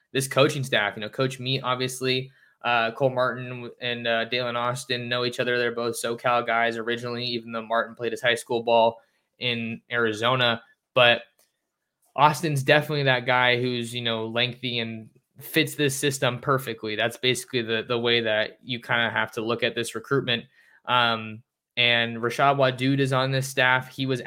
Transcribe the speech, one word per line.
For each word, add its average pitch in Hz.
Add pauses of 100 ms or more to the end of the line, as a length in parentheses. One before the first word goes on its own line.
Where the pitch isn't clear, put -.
(140)
this 135
coaching 147
staff. 104
You 110
know, 107
Coach 135
Meat, 131
obviously, 127 (300)
uh, 117
Cole 131
Martin 123 (120)
and, 120
uh, 113
Dalen 120
Austin 123
know 123
each 123
other. 123
They're 120
both 117
SoCal 120
guys 117
originally, 120
even 117
though 113
Martin 110
played 117
his 107
high 120
school 117
ball 117 (380)
in 117 (100)
Arizona. 117 (320)
But 120 (920)
Austin's 147
definitely 147
that 127
guy 123
who's, 120
you 123
know, 113
lengthy 120
and 113 (320)
fits 147
this 143
system 135
perfectly. 117
That's 113
basically 123
the, 110
the 123
way 117
that 110
you 120
kinda 117
have 110
to 117
look 117
at 120
this 117
recruitment. 120 (400)
Um, 113 (340)
and 117
Rashad 139
Wadood 131
is 135
on 131
this 135
staff. 127
He 135
was 131